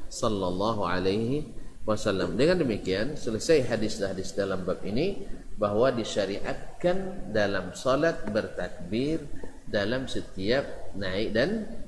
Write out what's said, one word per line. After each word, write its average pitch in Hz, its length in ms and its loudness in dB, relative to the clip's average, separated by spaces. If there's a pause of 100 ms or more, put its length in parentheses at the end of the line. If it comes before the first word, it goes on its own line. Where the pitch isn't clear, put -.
sallallahu 98 800 0
alaihi 104 640 2 (320)
wasallam. 98 560 0
Dengan 170 240 6
demikian 113 560 0
selesai 127 480 2
hadis-hadis 101 720 -2
dalam 95 240 0
bab 87 240 -2
ini, 147 400 0 (320)
bahwa 107 320 4
disyariatkan 123 1400 -2
dalam 98 400 2
salat 147 560 2
bertakbir 107 960 -2 (400)
dalam 113 400 0
setiap - 880 -2
naik 98 400 -2
dan 196 320 2 (220)